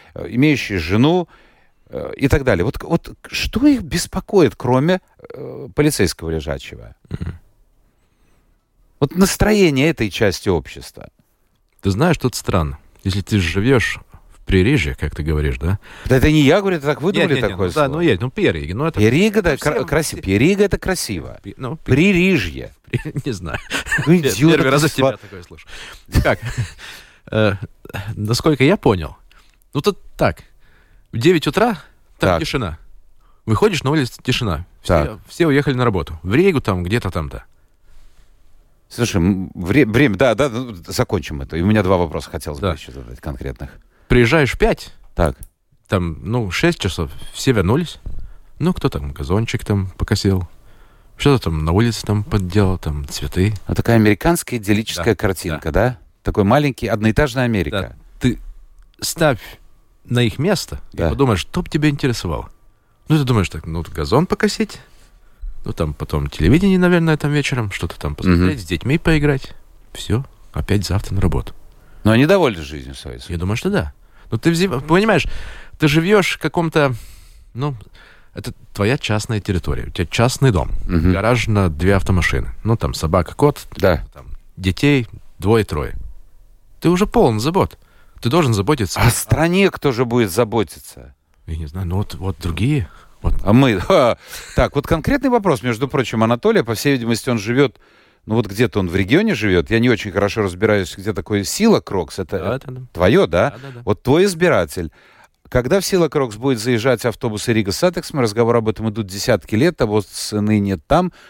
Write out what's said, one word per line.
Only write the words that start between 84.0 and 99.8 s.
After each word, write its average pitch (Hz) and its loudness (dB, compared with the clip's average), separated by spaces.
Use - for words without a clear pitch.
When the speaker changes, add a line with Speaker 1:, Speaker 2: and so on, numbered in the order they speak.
Speaker 2:
там 67 -20
детей 120 0
двое-трое. 98 0
Ты 165 2
уже 175 2
полон 131 2
забот. 151 0
Ты - -4
должен 147 2
заботиться 107 0
Speaker 1:
А - 6
Speaker 2:
о 117 6
Speaker 1:
стране 175 2
кто - 0
же 117 0
будет 117 2
заботиться? 101 -4
Speaker 2:
Я 80 -8
не 80 -8
знаю, 90 -8
ну 87 -4
вот, 101 -4
вот 95 -6
другие. 95 -2
Вот. - 2
Speaker 1:
А 101 2
мы, 123 4
<laughs> - -4
ха. 139 4
Так, 123 0
вот 139 -2
конкретный 247 0
вопрос, 196 2
между 123 -2
прочим, 117 0
Анатолия, 127 2
по 113 -4
всей 139 0
видимости, 117 -2
он 117 0
живёт... 120 2
Ну 107 -2
вот 110 2
где-то 107 0
он 92 0
в 82 -2
регионе 151 2
живёт. 92 2
Я 113 2
не 120 4